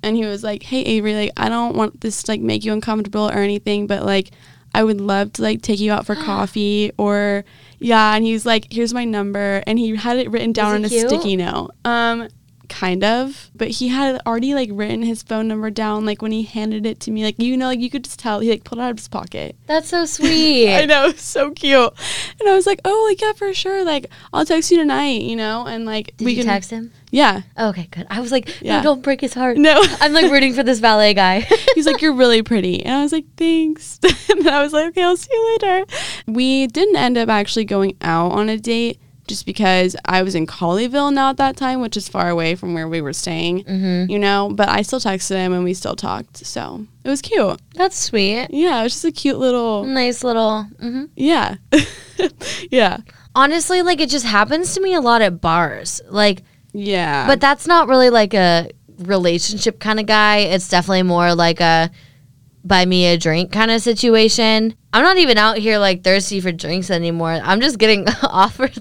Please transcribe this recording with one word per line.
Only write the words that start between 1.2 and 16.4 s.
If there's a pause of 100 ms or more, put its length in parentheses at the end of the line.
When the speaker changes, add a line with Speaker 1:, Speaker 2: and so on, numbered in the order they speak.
Speaker 1:
I
don't
want
this
to,
like,
make
you
uncomfortable
or
anything,
but,
like, (440)
I
would
love
to,
like,
take
you
out
for
Speaker 2:
<gasps>
Speaker 1:
coffee
or," (360)
yeah,
and
he
was
like,
"Here's
my
number,"
and
he
had
it
written
down
Speaker 2:
Is
he
Speaker 1:
on
a
Speaker 2:
cute?
Speaker 1:
sticky
note. (140)
Um, (400)
kind
of,
but
he
had
already,
like,
written
his
phone
number
down,
like,
when
he